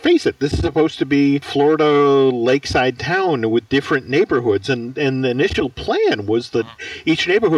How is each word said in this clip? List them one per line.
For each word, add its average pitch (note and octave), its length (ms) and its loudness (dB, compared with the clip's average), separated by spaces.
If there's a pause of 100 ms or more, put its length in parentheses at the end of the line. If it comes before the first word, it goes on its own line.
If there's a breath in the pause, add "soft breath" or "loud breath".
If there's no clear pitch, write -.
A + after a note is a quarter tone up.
face E4+ 240 2
it, - 140 -2
this D3 140 -2
is - 80 -2
supposed D#3+ 360 0
to E3 80 -2
be C#3+ 340 2
Florida D3+ 460 0 (480)
lakeside B2+ 640 0
town C#3 540 -2
with A2+ 160 0
different C3+ 400 -2
neighborhoods, B2 640 0
and, B2 280 -4
and C3+ 280 -2
the B2+ 40 0
initial C3 400 -2
plan D4+ 560 -2
was A2+ 260 -2
that A2+ 140 -2 (400 loud breath)
each D#3+ 220 -2
neighborhood G3 300 2